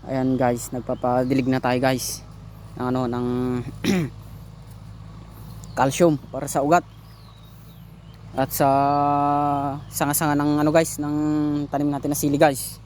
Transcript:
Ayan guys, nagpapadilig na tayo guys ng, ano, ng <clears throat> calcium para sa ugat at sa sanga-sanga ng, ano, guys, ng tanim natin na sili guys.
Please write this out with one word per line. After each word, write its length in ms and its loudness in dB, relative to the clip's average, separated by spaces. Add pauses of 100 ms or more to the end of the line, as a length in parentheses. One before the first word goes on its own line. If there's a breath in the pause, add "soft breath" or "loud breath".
Ayan 240 2
guys, 400 0
nagpapadilig 720 0
na 160 2
tayo 160 2
guys 480 0 (480)
ng, 160 -4
ano, 160 0
ng 220 -2 (580)
<clears throat> 240 2 (1700)
calcium 400 4 (160)
para 160 -6
sa 160 0
ugat 160 6 (1500)
at 160 0
sa 180 2 (1300)
sanga-sanga 400 0
ng, 240 2
ano, 160 4
guys, 240 4
ng 180 -4 (540)
tanim 240 0
natin 180 -2
na 60 -2
sili 240 2
guys. 440 2